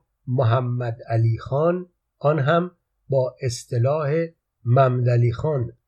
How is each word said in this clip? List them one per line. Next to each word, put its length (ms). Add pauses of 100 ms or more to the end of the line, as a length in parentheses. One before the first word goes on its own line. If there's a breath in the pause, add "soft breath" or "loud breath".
(280)
محمد 720 (100)
علی 300
خان، 480 (340)
آن 200
هم 320 (380)
با 320
اصطلاح 840 (400)
ممدلی 640
خان 420 (140)